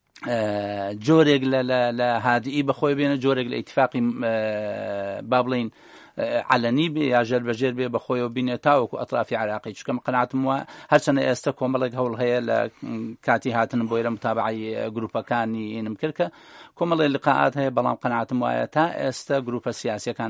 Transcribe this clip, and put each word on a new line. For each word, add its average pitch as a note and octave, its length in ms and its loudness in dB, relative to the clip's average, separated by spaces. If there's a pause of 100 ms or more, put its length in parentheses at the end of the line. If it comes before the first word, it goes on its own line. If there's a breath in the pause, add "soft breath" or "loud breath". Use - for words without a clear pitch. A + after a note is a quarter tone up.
(300)
ئە، A#2 80 0 (680)
جۆرێک D3 360 6 (100)
لە، C3 80 2 (100)
لە، B2+ 100 2 (180)
لە B2 100 2 (180)
هادیئی B2 420 2
بەخۆی C#3+ 300 2
بێنە، C#3+ 260 2
جۆرێک B2+ 280 2
لە B2 80 -4
ئیتیفاقی، B2+ 400 0
ئە، A#2+ 320 0 (960)
با B2+ 140 4
بڵێن، B2 260 -2
ئە، - 800 -6
عەلەنی B2+ 440 2
بێ D3+ 100 0 (100)
یا A#2+ 140 6
ژێربەژێر A#2+ 500 0
بێ B2+ 160 0
بەخۆیەوە B2 420 -2
بینێ B2+ 200 -2 (100)
تاوەکو B2 340 2
ئەطرافی A#2+ 400 -2
عێراقی. G#2+ 360 -4
چونکە - 200 -8
من B2 100 -8
قەناعەتم B2+ 420 0
وایە C3+ 160 -2 (280 loud breath)
هەرچەندە C#3 340 4
ئێستا C3 320 0
کۆمەڵێک B2+ 400 0
هەوڵ B2 240 0
هەیە B2 160 2 (100)
لە A2+ 80 2 (720)
کاتی B2 300 0
هاتن A#2 320 0
بۆی A#2 180 0
لە A#2 80 0
متابعەی A2+ 460 -2 (360)
گروپەکانی A2+ 680 -4 (100)
ئینم A2 260 -6
کرد D#3 180 -4
کە F3 80 2 (500 loud breath)
کۆمەڵێک E3 380 2
لقاعات C#3 440 2
هەیە، C3+ 180 0
بەڵام B2 260 2
قەناعەتم A#2+ 420 -2
وایە A#2+ 300 0
تا D#3 100 4 (160)
ئێستا C#3 360 -2 (100)
گروپە A#2+ 240 -4 (100)
سیاسیەکان A2+ 500 -4